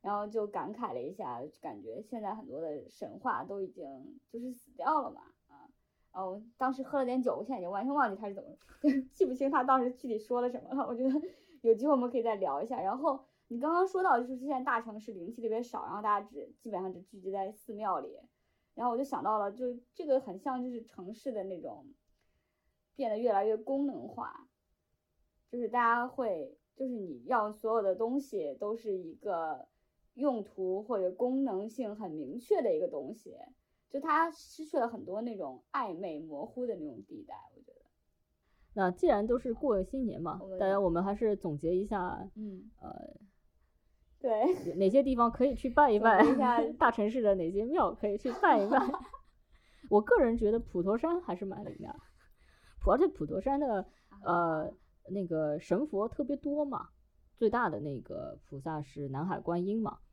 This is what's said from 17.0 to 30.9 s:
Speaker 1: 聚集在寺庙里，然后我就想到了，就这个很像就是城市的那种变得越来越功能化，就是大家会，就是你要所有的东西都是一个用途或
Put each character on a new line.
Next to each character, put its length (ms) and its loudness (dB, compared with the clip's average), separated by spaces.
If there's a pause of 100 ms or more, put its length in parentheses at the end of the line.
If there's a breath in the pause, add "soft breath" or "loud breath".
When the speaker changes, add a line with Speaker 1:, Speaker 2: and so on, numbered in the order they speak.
Speaker 1:
聚 160 -20
集 120 -8
在 200 -4
寺 220 -14
庙 260 -2
里， 100 -10 (640)
然 120 -4
后 60 2
我 60 0
就 60 0
想 200 -4
到 160 2
了， 120 -2
就 260 -6 (160)
这 120 -10
个 140 4
很 180 -8
像 260 -4
就 60 -6
是 140 -8
城 300 -14
市 180 -8
的 120 -6
那 160 -8
种 260 -12 (1080)
变 160 -2
得 60 0
越 140 2
来 140 4
越 120 2
功 280 -2
能 220 -6
化， 400 -12 (1000)
就 100 -8
是 80 -2
大 120 2
家 280 4
会， 500 -4 (180)
就 120 -4
是 60 -4
你 320 -8
要 260 0
所 240 -2
有 60 4
的 140 2
东 240 0
西 400 -6
都 160 -4
是 220 -4
一 180 -10
个 520 -4 (460)
用 300 0
途 400 -4
或 160 -2